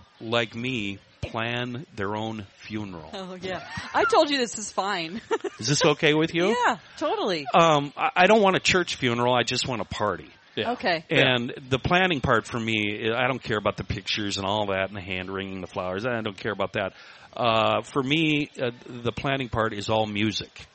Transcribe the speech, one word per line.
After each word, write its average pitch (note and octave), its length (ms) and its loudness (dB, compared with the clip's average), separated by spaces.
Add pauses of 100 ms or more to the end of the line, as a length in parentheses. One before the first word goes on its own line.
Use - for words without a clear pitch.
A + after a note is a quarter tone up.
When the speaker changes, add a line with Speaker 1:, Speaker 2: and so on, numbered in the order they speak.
(220)
Speaker 1:
like A#2 340 0
me A2+ 440 -4 (200)
plan A#2+ 760 -6
their G#2 220 -4
own A2 300 -6 (100)
funeral. F#2+ 580 -10
Speaker 2:
Oh, F#3 280 -10
yeah. F#3 260 -8 (260)
I D#4 120 4
told D#4+ 240 6
you C#4+ 80 0
this A#3+ 200 -2
is G#3+ 140 -10
fine. F#3+ 480 -4 (200)
<laughs> - 200 -10
Speaker 1:
Is A2+ 80 -6
this C#3+ 160 2
okay D3+ 300 4
with D#3+ 200 2
you? F3+ 220 2 (100)
Speaker 2:
Yeah, B3 120 2 (200)
totally. D4 560 -2
Speaker 1:
Um, D3+ 440 6
I, D#3 180 0
I F3+ 120 6
don't A3 140 8
want F#3+ 140 6
a C#3 60 0
church - 340 2
funeral. B2 380 2
I A#2+ 100 4
just - 240 -2
want A#2+ 140 -2
a F#2 40 -6
party. G2 440 -4 (260)
Speaker 3:
Yeah. - 180 -2
Speaker 2:
Okay. F3 360 -2
Speaker 1:
And C3 440 2 (160)
the C3 100 2
planning F3 420 2
part A2+ 260 4
for - 120 -4
me, A2 520 0
I B2 160 0
don't C3 160 -2
care A2+ 140 -2
about G2+ 180 0
the G#2 80 -6
pictures G2+ 540 -4
and G2 100 -4
all G#2 200 0
that F#2+ 200 0
and G2 80 -10
the G2+ 60 -10
hand F#2 280 -8
wringing, F#2+ 300 -6
the F2+ 80 -10
flowers. F#2+ 380 -4
I A#2+ 160 -2
don't G#2+ 160 -6
care A2 160 -4
about G2 200 -4
that. G2 200 -2 (420)
Uh, A2 460 2
for C#3+ 200 -4
me, D3 480 0 (120)
uh, B2 100 -2 (160)
the A#2+ 240 -6
planning C3+ 380 -2
part A2 240 0
is G2+ 160 -6
all A2 160 4
music. G#2 680 -4